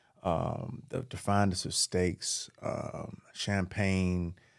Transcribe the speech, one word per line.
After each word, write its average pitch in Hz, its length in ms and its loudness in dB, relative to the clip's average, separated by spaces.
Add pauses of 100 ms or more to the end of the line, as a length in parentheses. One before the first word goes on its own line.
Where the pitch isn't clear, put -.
(240)
um, 85 680 -2
the, - 200 -4
the - 80 -8
finest 101 480 4
of 82 80 -6
steaks, - 760 0 (120)
um, - 580 -6 (140)
champagne. 92 1040 2 (240)